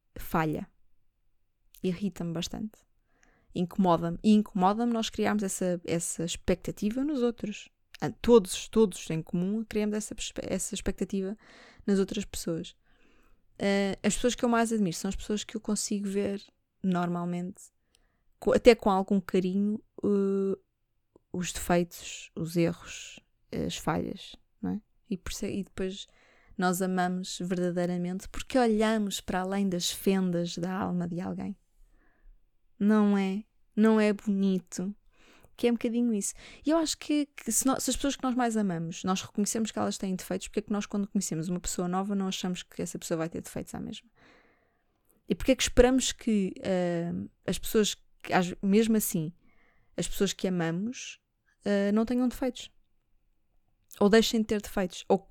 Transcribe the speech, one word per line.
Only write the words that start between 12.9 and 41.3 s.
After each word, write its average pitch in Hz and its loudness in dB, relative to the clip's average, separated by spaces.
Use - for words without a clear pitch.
Ah, 196 0
as 208 2
pessoas 240 0
que - -12
eu 247 4
mais 233 2
admiro 202 0
são 196 -4
as - -4
pessoas - -4
que - -14
eu 220 -8
consigo 202 -4
ver 202 -2
normalmente, 175 -2
co-, 208 4
até 226 10
com - 0
algum 190 4
carinho, 196 0
eh, 196 2
os 180 -6
defeitos, - -2
os 165 -6
erros, - -2
as - -6
falhas, - -4
não 185 -2
é? 202 -4
E 190 -4
por - -10
isso, - -8
e 196 -4
depois 190 -8
nós 180 0
amamos 185 -2
verdadeiramente 180 -2
porque - -2
olhamos 220 2
para 185 -4
além 196 0
das 180 -2
fendas 180 0
da 180 -4
alma 180 -2
de 170 -6
alguém. 190 -6
Não 208 6
é. 196 0
Não 220 6
é 208 4
bonito. 196 -2
Que 233 2
é - 2
um 240 2
bocadinho 240 0
isso. 202 -2
E 285 2
eu 330 4
acho 311 -2
que, 294 0
que - -8
se - 0
nó-, 262 2
se - -2
as 247 0
pessoas 277 -2
que - -8
nós 254 0
mais 233 0
amamos, 170 -4
nós 185 0
reconhecemos 220 -2
que - -8
elas 208 -2
têm 190 -4
defeitos, - -6
porque - -6
é 208 -2
que - -4
nós, 208 -2
quando 202 -4
conhecemos 180 -2